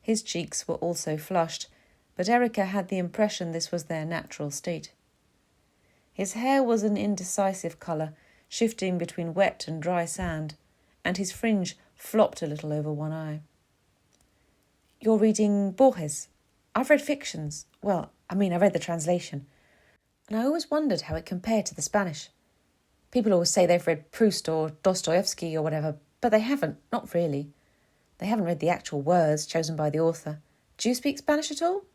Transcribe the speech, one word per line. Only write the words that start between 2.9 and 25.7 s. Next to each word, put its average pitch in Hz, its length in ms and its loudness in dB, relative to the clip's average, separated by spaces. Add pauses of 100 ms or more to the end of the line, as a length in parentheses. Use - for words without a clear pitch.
impression 180 540 -2
this 165 200 -6
was 170 120 -4
their 156 200 -6
natural 160 460 -6
state. 156 420 -8 (1200)
His 190 220 -6
hair 269 280 2
was 233 200 2
an 208 140 2
indecisive 190 840 -2
colour, 156 320 -4 (360)
shifting 190 500 -2
between 170 360 -6
wet 190 320 0
and 160 160 -6
dry 170 220 0
sand, 160 500 -6 (500)
and 180 120 -2
his 185 160 -4
fringe 202 440 0 (200)
flopped - 460 2
a 175 40 -4
little 151 260 -6
over 151 200 -2
one 151 200 -4
eye. 156 280 -8 (1600)
You're 220 180 4
reading 208 540 4
Borges? 185 560 2 (460)
I've - 160 -2
read 294 120 8
fictions. 165 640 -6 (160)
Well, 180 280 -2 (200)
I - 40 -6
mean, 190 180 2
I 170 40 0
read 175 160 6
the - 60 0
translation. 165 680 -2 (840)
And 214 100 -4
I 226 60 0
always 302 260 0
wondered 294 320 0
how - 140 -6
it 165 100 -6
compared 196 400 0
to - 80 -8
the - 80 -10
Spanish. 185 480 -2 (800)
People 220 220 2
always 175 180 4
say 185 160 6
they've 175 200 4
read 156 240 -2
Proust - 380 2
or 160 220 0 (120)
Dostoevsky 185 720 0
or 160 60 0
whatever, 151 340 -2 (240)